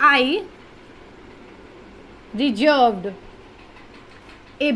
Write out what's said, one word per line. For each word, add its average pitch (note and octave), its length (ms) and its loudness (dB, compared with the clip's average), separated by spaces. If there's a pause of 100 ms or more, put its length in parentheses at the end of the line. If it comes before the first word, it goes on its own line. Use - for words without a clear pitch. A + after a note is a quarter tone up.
I C#4+ 200 4 (2000)
reserved A#3+ 720 0 (1600)
a C#4+ 140 0